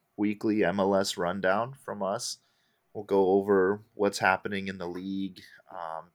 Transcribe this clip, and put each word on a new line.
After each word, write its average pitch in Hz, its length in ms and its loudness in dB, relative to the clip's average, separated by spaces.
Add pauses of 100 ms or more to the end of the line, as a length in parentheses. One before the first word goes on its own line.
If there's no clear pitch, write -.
(160)
weekly 104 480 0
M 95 160 2
L 98 140 4
S 98 240 0
rundown 98 560 0 (100)
from 104 180 -10
us. 101 360 -6 (560)
We'll 107 100 -12
go 98 280 4
over 98 500 4 (100)
what's 101 280 -2
happening 98 480 0
in 95 100 -10
the 87 100 -8
league, 95 520 -8 (300)
um, 80 340 -10 (100)